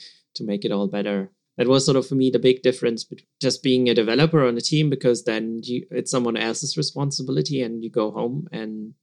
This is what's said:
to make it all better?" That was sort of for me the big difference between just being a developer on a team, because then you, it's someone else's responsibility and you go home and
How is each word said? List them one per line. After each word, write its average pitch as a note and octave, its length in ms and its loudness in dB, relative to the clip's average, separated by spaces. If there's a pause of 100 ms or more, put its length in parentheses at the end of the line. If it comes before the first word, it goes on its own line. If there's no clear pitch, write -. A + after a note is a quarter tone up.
(340)
to - 80 -10
make G2+ 220 -4
it A2 60 -2
all G2+ 160 0
better?" G2+ 420 -4 (280)
That B2 100 0
was C3 180 2
sort C#3 120 4
of C3 100 0
for C#3 80 -4
me C3 140 2
the A#2+ 100 2
big B2+ 220 4
difference A#2+ 420 0
between - 240 -18 (140)
just C3 200 0
being B2+ 280 4
a A#2 40 4
developer C3 540 4
on A#2+ 100 2
a A#2 40 -4
team, D3+ 280 2
because B2+ 360 2
then A2+ 380 -2
you, B2 280 -6
it's B2 200 -4
someone A#2+ 260 0
else's A#2 400 -2
responsibility C#3+ 840 -2
and A2+ 220 -6
you A2+ 60 -8
go G#2+ 220 0
home A#2+ 420 -6
and A2 500 -10